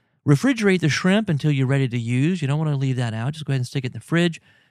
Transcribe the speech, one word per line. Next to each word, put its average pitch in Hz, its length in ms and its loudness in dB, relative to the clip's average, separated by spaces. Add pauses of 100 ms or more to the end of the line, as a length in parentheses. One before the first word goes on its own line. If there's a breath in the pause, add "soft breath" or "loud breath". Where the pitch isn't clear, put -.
(280)
Refrigerate 202 520 4
the 160 100 2
shrimp 190 400 2
until 151 200 0
you're 135 160 0
ready 135 220 0
to 120 100 -4
use. 131 440 0
You 139 40 -2
don't 143 120 0
wanna 156 180 -2
leave 131 200 -2
that 117 180 -2
out. 117 180 -4
Just 156 140 -10
go 139 60 -2
ahead 135 80 0
and 123 60 -4
stick 131 200 -6
it - 20 -4
in - 60 -8
the 120 60 -10
fridge. 170 380 0 (320 soft breath)